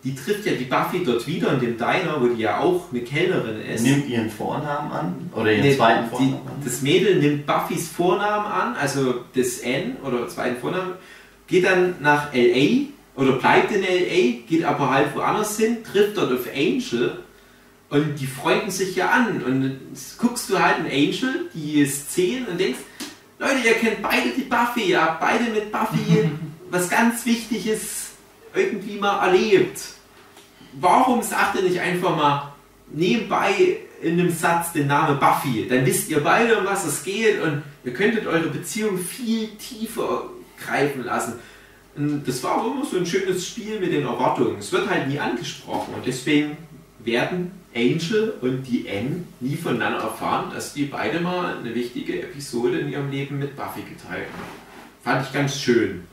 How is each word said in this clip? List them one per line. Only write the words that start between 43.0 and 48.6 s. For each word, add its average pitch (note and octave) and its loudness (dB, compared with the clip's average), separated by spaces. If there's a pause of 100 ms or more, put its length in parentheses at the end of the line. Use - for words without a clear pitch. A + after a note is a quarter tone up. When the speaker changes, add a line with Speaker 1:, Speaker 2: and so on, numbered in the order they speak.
Speaker 1:
schönes - -2
Spiel G#3+ -8
mit E3+ -2
den C#3+ 0
Erwartungen. - 0
Es - -10
wird F#3+ 0
halt D3 -2
nie C#3 -2
angesprochen - -6
und - -10
deswegen D3+ 0 (420)
werden B2 -2 (220)
Angel E3 0
und C3 -2